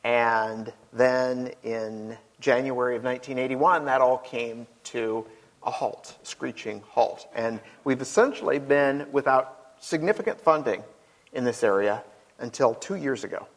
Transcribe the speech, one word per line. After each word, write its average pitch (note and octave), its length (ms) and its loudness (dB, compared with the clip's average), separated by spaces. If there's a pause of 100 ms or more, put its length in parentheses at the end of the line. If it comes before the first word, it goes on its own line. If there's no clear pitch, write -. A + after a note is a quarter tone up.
And A2+ 680 0 (200)
then B2+ 580 2 (140)
in A2 520 -8 (220)
January B2 560 0
of A2+ 80 -4
nineteen B2+ 360 -4
eighty-one, C#3+ 480 2
that C3 140 2
all B2+ 180 6
came A#2 500 -8 (160)
to A2+ 420 -4 (380)
a A#2+ 60 0
halt, - 520 -6
a - 40 -20
screeching A2 640 -10
halt. - 440 0
And A2+ 240 -2 (240)
we've C3 200 0
essentially G3+ 580 2
been C#3 500 2
without C3 720 0
significant - 580 -2
funding C#3 460 2 (480)
in C3 100 -4
this B2 220 0
area G#2 400 2 (340)
until A#2+ 360 0
two - 220 -8
years C#3 280 -4
ago. - 320 -10